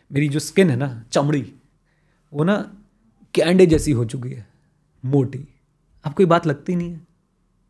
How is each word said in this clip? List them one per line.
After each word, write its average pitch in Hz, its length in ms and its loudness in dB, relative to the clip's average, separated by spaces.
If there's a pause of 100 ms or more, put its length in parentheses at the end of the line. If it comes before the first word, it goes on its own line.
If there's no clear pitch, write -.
(100)
मेरी 147 180 0
जो 143 100 -4
स्किन 180 320 2
है 120 60 0
ना, 123 360 -6
चमड़ी, 147 320 0 (880)
वो 151 120 -2
ना 202 120 2 (800)
कैंडे 180 320 4
जैसी 156 260 2
हो 120 120 0
चुकी 123 260 -8
है, 123 160 -16 (580)
मोटी, 131 420 -2 (580)
अब 143 100 -8
कोई 196 120 4
बात 170 200 2
लगती 160 300 -4
नहीं 175 140 -6
है, 165 100 -16 (680)